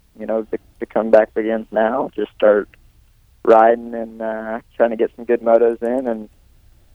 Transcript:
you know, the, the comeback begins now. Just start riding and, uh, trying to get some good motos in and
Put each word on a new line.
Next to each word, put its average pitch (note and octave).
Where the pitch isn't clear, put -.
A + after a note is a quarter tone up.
you A2
know, A2
the, A2+
the A#2+
comeback A2
begins A2
now. A2+
Just A2
start G#2
riding A#2
and, A2+
uh, A2
trying A#2
to A2
get A2+
some A#2+
good A#2
motos A#2
in B2+
and A2